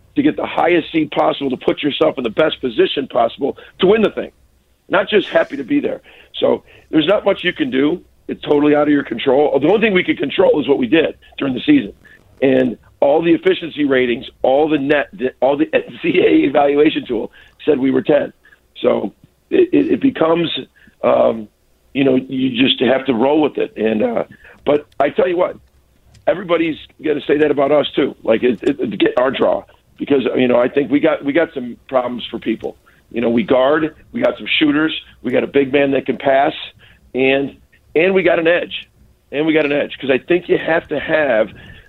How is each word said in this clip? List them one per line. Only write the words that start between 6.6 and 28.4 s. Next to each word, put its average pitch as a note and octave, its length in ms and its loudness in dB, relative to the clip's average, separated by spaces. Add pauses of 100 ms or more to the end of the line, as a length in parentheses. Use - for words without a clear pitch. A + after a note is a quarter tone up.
there's D3+ 160 0
not G3+ 180 0
much G3 200 0
you F3 80 -2
can C#3 180 -4
do. D3 340 -2 (220)
It's - 160 -10
totally D3 320 2
out D3 80 2
of D3+ 100 2
your C#3 120 0
control. C3+ 540 0
The C#3 100 0
only G#3 120 4
thing G#3 140 2
we F3+ 100 2
could D#3 140 -2
control D#3+ 420 0
is B2 80 -4
what C#3 100 2
we C3 80 -2
did D3 300 0 (220)
during C3+ 160 -4
the A#2 60 -6
season. C3 340 2 (480)
And C3 340 2 (240)
all D3 220 2
the E3+ 100 2
efficiency D#3+ 520 -2
ratings, B2+ 440 0 (140)
all C3+ 260 4
the D3+ 100 0
net, C#3+ 340 -2 (280)
all C#3 160 2
the D#3 140 0
<laughs> - 20 -10
N A#2+ 300 -4
C - 180 0
A - 60 4
A E3 80 4 (140)
evaluation C#3+ 580 2
tool A2+ 260 -6 (320)
said D3 140 2
we C3 120 0
were C3 120 0
ten. - 300 0 (480)
So A#2 320 0 (380)
it, F4 220 2
it, D4 200 2
it A#3+ 80 -2
becomes, E3 560 0 (460)
um, A#2+ 460 0 (460)
you C3+ 100 0
know, C3 120 2
you C3 340 -2
just A#2+ 300 0
have C3 260 0
to C3+ 80 0
roll C#3 260 2
with C3+ 160 -2
it. G#2+ 200 -6
And, A2 260 0
uh, A#3 220 -2 (400)
but D3 220 0 (140)
I D3 100 2
tell F#3 160 0
you F3+ 100 -2
what, F3 200 -2 (720)
everybody's E3 520 -2 (240)
gonna D3+ 240 -2
say D3 120 2
that D3+ 120 2
about C#3 220 0
us C#3+ 220 2
too. C#3+ 280 0
Like, A2+ 200 0